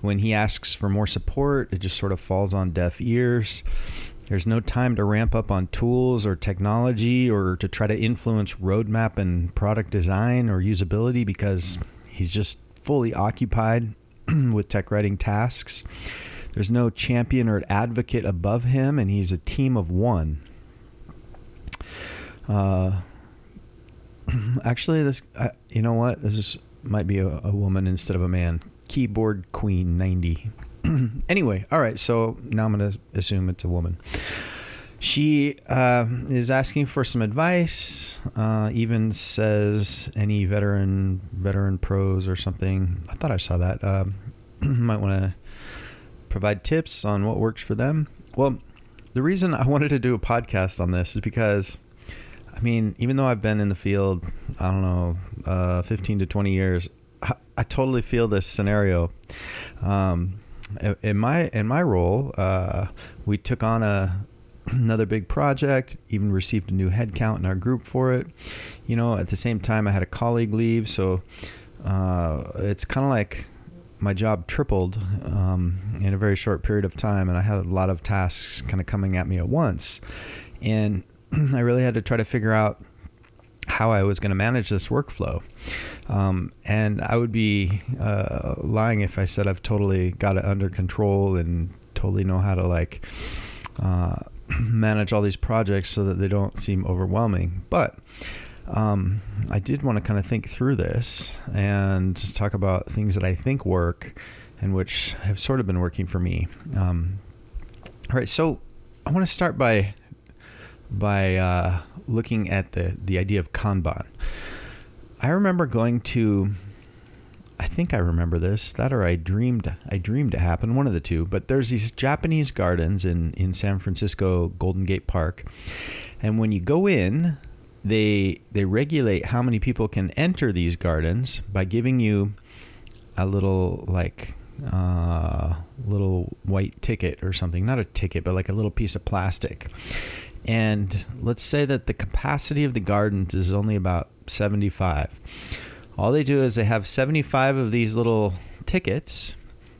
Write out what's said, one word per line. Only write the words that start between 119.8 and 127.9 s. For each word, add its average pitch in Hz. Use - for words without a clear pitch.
I 101
dreamed 110
it -
happened, 87
one 139
of 110
the 85
two, 82
but 95
there's 131
these 113
Japanese 151
gardens 90
in, 85
in 92
San 98
Francisco, 92
Golden 92
Gate 92
Park. 85
And 107
when 110
you 101
go 156
in, 143
they, 104